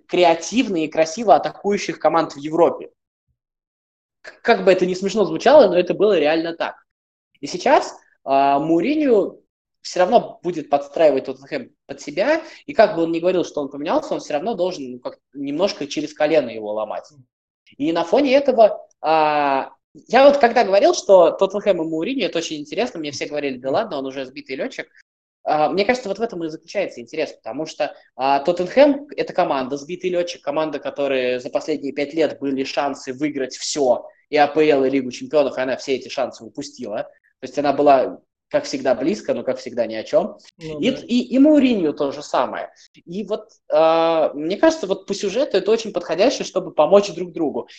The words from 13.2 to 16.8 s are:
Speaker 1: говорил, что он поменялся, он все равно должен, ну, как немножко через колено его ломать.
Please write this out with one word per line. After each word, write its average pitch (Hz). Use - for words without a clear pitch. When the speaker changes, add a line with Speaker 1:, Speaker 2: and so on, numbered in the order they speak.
Speaker 1:
говорил, 180
что -
он 135
поменялся, 175
он 151
все 147
равно 190
должен, 156
ну, 123
как 131
немножко 143
через 151
колено 151
его 107
ломать. 101